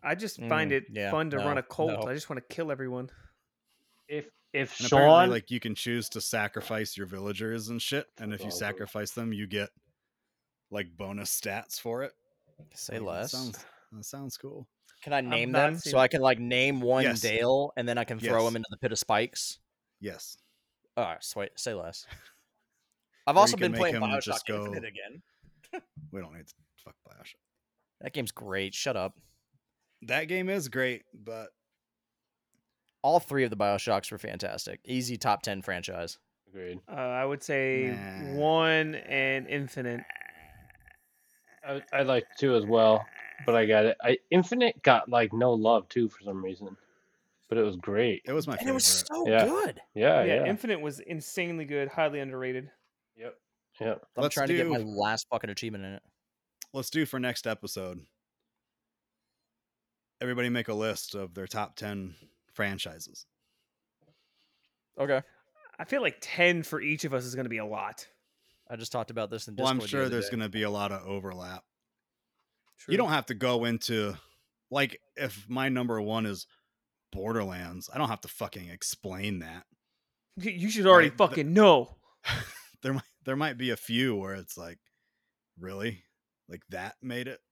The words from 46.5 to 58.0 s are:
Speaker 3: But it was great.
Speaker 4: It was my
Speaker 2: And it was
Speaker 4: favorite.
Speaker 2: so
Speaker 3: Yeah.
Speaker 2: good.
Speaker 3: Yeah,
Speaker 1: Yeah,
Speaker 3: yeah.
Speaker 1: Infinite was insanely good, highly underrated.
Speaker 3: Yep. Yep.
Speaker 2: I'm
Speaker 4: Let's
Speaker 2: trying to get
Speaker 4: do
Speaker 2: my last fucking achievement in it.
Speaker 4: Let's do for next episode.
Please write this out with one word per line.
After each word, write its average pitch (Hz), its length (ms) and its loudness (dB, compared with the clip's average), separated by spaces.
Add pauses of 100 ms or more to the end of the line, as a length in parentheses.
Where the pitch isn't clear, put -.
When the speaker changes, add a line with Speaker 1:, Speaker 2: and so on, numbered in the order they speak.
Speaker 3:
But 113 100 0
it 117 60 4
was 101 140 0
great. 104 480 0
Speaker 4:
It 131 80 -6
was 160 140 -2
my - 100 -4
Speaker 2:
And 240 100 -4
it 269 60 0
was - 300 4
Speaker 4:
favorite. - 40 -8
Speaker 2:
so 320 220 -2
Speaker 3:
Yeah. 220 160 8
Speaker 2:
good. 359 340 0 (160)
Speaker 3:
Yeah, 156 280 6
Speaker 1:
Yeah, 147 200 4
Speaker 3:
yeah. - 60 0
Speaker 1:
Infinite 208 320 -2
was 147 180 -6
insanely 170 640 -6
good, 143 220 -2
highly 147 320 0
underrated. 131 500 -6 (460)
Speaker 3:
Yep. 113 200 -14 (440)
Yep. 110 260 -4 (120)
Speaker 2:
I'm 127 60 -2
Speaker 4:
Let's 147 120 -2
Speaker 2:
trying 139 140 0
to 170 60 2
get 170 80 2
Speaker 4:
do 170 80 0
Speaker 2:
my 131 80 0
last 107 500 -2
fucking 117 200 -4
achievement 101 360 -8
in 98 80 -12
it. 98 100 -16 (720)
Speaker 4:
Let's 131 160 -6
do 156 160 0
for 135 140 -6
next 123 280 -4
episode. 95 520 -8 (2250)